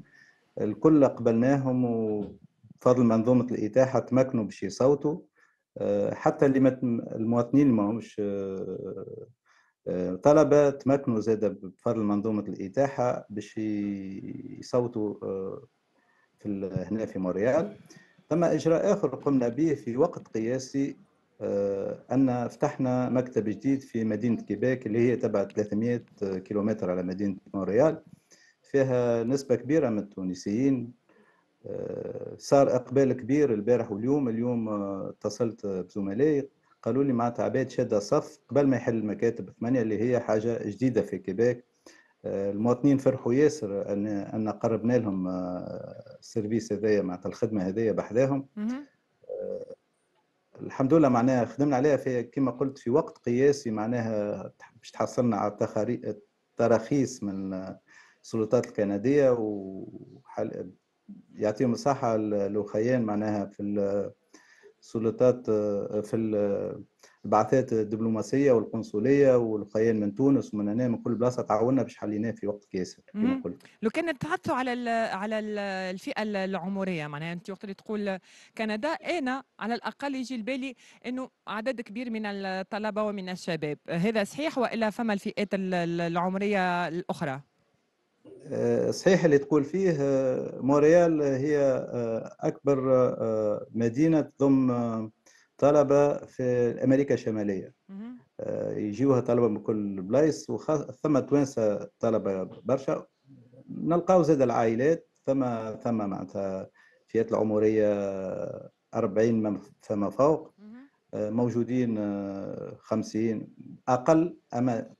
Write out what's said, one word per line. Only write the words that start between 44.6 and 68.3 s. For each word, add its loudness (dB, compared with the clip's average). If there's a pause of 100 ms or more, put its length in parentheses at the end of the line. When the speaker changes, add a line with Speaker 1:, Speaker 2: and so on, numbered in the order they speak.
Speaker 1:
لهم، -2
آه، -8
السيرفيس -4
هذايا 2
معناتها -6
الخدمة -2
هذيا 0
بحذاهم. 0 (100)
Speaker 2:
مهم. -8 (440)
Speaker 1:
آه، -10 (840)
الحمد 0
لله 6
معناها 2
خدمنا 0
عليها 4
في -2
كما -2
قلت -4
في -4
وقت 0
قياسي، 2
معناها -4
تح-، -20
باش -20
تحصلنا 0
على 0
التخاري-، -2 (400)
التراخيص 2
من -6 (580)
السلطات 0
الكندية، 2
وحل-، -8 (640)
يعطيهم 0
الصحة 0
ال-، -2
الأخيان 0
معناها -2
في -14 (1200)
السلطات، 0
آه، 0
في -6
ال-، -2 (420)
البعثات 2
الدبلوماسية 2